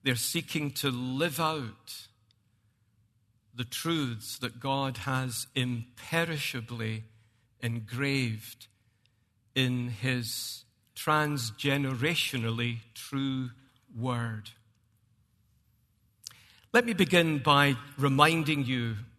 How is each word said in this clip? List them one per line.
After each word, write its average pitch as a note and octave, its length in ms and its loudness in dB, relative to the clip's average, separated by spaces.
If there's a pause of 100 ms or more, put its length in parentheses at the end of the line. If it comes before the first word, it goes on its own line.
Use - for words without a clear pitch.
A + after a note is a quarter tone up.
They're C3 120 2
seeking D3 560 -2
to C#3 200 0
live C3 480 -2
out D3+ 680 -6 (1500)
the A#2+ 80 -4
truths B2+ 760 -4
that A#2+ 200 -8
God C3+ 380 -2
has C3 580 -4
imperishably A#2+ 1500 -2 (560)
engraved A#2+ 1040 -2 (880)
in B2 320 2
his A#2+ 800 -4 (320)
transgenerationally C3 1800 0 (140)
true C3 580 -4 (460)
word. A#2 520 -4 (2250)
Let A#3+ 120 6
me A#3 60 0
begin E3+ 480 6
by C#3+ 380 6 (200)
reminding C#3+ 680 4
you A#2 320 -2 (220)